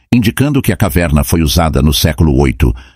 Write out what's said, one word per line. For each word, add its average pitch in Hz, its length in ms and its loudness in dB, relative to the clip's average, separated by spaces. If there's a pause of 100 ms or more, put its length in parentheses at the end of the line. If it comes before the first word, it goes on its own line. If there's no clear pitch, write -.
(120)
indicando 123 480 0
que - 120 -2
a 87 40 -2
caverna 85 460 0
foi 87 180 0
usada 78 400 0
no 76 140 2
século 78 420 0
oito, 65 380 0 (220)